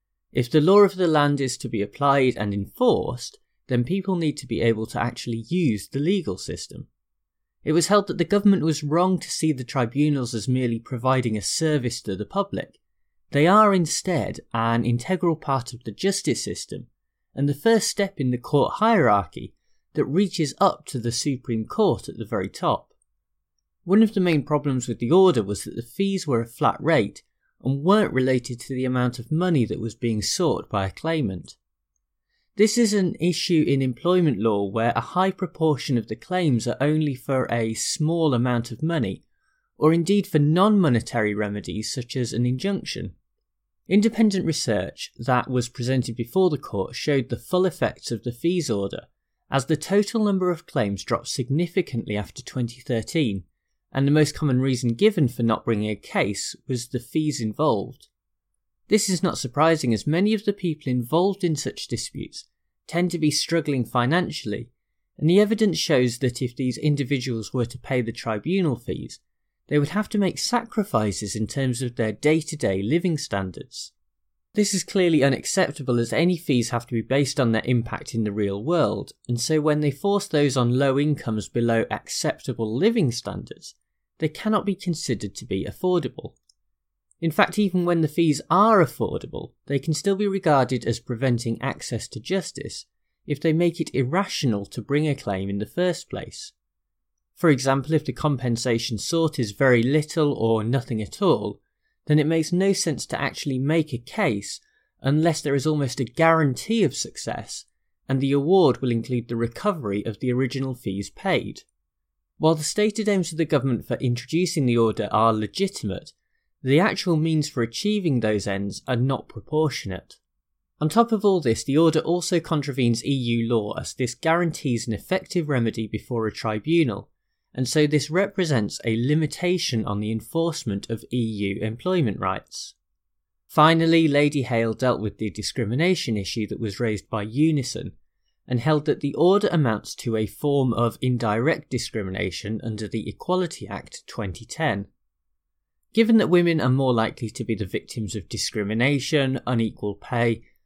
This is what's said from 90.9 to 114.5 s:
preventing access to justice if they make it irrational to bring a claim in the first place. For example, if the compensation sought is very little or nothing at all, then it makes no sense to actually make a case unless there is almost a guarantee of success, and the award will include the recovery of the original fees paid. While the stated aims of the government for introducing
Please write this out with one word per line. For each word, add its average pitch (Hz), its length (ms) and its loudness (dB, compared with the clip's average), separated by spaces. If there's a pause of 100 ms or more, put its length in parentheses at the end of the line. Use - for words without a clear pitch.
preventing 120 600 -2
access - 480 -6
to 117 120 -12
justice - 640 -6 (400)
if 147 140 -4
they 165 120 2
make 170 280 2
it 156 140 -6
irrational 131 720 -2
to - 160 -10
bring 151 260 0
a 143 80 0
claim 98 320 -4
in 101 100 -4
the 107 80 -4
first 175 420 -2
place. - 440 -12 (840)
For - 140 2
example, 135 460 2
if 151 100 2
the 131 80 -6
compensation 120 840 -2
sought 165 420 -2
is 104 120 -2
very 123 300 4
little 147 520 0
or 113 280 2
nothing 120 400 -2
at 101 180 -10
all, 107 400 0 (460)
then 151 140 4
it 143 60 2
makes 160 260 0
no 190 200 2
sense 160 340 -4
to - 140 -6
actually - 380 -4
make 151 340 0
a 151 60 -4
case 120 640 -4 (400)
unless 156 400 2
there 139 140 0
is 135 120 0
almost 147 320 0
a 135 60 0
guarantee 160 800 2
of - 100 2
success, - 680 -10 (440)
and 135 120 0
the 135 120 0
award 143 480 4
will 127 120 0
include 117 340 -2
the 123 100 -6
recovery 117 680 -2
of 104 160 -8
the 123 120 -2
original 131 420 -2
fees 101 360 -6
paid. - 520 -4 (760)
While 160 180 2
the 151 80 -6
stated 214 440 -2
aims 190 220 0
of 156 80 -12
the 165 60 2
government 131 420 0
for - 120 -4
introducing 139 680 0